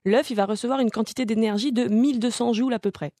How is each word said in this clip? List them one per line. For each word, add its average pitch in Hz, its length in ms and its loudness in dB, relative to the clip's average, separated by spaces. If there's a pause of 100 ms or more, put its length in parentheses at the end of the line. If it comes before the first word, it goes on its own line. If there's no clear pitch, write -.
l'œuf, 240 240 2
il 240 40 -4
va 202 120 2
recevoir 240 340 -2
une 226 100 2
quantité 226 360 -4
d'énergie 220 460 0
de 240 140 0
mille 240 340 2
deux 240 100 2
cents 240 240 0
joules 247 180 0
à 220 60 -2
peu 196 120 -2
près. 147 300 -10